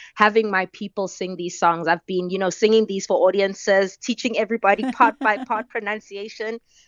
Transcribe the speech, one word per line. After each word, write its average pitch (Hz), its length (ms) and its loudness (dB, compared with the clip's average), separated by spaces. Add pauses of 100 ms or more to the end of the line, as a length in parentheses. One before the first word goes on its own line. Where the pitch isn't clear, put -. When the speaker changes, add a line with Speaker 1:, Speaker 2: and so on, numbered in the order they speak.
(140)
Speaker 1:
having 214 380 2
my 190 160 0
people 196 400 -8
sing 185 280 -8
these 175 220 -8
songs. 170 300 2
I've 170 180 0
been, 180 240 -2
you 190 80 -4
know, 185 140 0
singing 220 340 4
these 196 220 -6
for 185 200 4
audiences, 196 680 0
teaching 240 400 -4
everybody 214 540 2
part 226 280 2
by 214 180 0
Speaker 2:
<laughs> 262 100 -10
Speaker 1:
part 226 200 -4
pronunciation. 214 920 -8 (280)